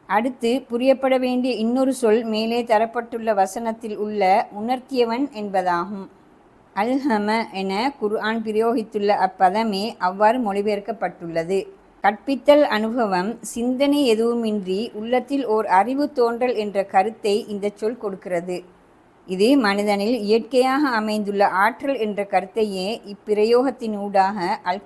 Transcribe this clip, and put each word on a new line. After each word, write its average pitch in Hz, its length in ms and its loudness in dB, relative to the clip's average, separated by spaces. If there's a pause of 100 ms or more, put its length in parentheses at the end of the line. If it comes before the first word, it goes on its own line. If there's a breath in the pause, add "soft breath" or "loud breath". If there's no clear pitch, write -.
அடுத்து 233 580 0
புரியப்பட 262 500 2
வேண்டிய 254 360 0
இன்னொரு 247 400 0
சொல் 226 300 2
மேலே 226 400 -2
தரப்பட்டுள்ள 226 680 0
வசனத்தில் 226 640 -2
உள்ள 208 540 2
உணர்த்தியவன் 240 800 -2
என்பதாகும். 190 760 -4 (680)
அல்ஹம 226 540 0 (240)
என 190 180 -4 (300)
குர்ஆன் 214 400 -2
பிரயோகித்துள்ள 220 680 -2 (120)
அப்பதமே 190 580 0 (160)
அவ்வாறு 202 420 2
மொழிபெயர்க்கப்பட்டுள்ளது. 196 1200 -4 (460)
கற்பித்தல் 277 600 4
அனுபவம், 214 640 0 (120)
சிந்தனை 262 640 0
எதுவுமின்றி 220 760 0 (140)
உள்ளத்தில் 247 520 -2
ஓர் 214 200 0
அறிவு 254 460 2
தோன்றல் 240 440 0
என்ற 202 300 -2
கருத்தை 202 500 0 (120)
இந்த 202 280 -4
சொல் 226 220 -4
கொடுக்கிறது. 180 600 -6 (680)
இது 208 300 4
மனிதனில் 208 640 0
இயற்கையாக 254 680 2
அமைந்துள்ள 214 600 0
ஆற்றல் 233 480 0
என்ற 208 260 -2
கருத்தையே 190 640 -2 (180)
இப்பிரயோகத்தின் 220 920 0
ஊடாக 196 420 0 (240)
அல் 185 220 -4